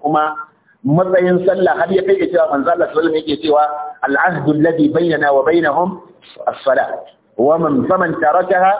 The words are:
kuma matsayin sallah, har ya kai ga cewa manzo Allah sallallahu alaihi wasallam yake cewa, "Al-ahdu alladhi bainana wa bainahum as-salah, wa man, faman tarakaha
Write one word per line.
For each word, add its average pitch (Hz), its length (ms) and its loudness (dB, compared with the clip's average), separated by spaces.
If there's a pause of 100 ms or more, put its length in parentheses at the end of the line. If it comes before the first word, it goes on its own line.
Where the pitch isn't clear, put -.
kuma 151 320 -2 (500)
matsayin 180 600 2
sallah, 185 320 2
har 170 140 0
ya 185 100 2
kai 190 160 2
ga 165 140 0
cewa 165 220 2
manzo 139 160 0
Allah 170 200 0
sallallahu 143 40 -14
alaihi - 0 -
wasallam 160 240 0
yake 156 240 -4
cewa, 147 200 2 (440)
"Al-ahdu 147 480 0
alladhi 156 340 2
bainana 156 460 0
wa 135 100 4
bainahum 160 440 0 (580)
as-salah, 123 420 -2 (480)
wa 143 220 2
man, 147 280 0
faman 185 360 0
tarakaha 180 580 2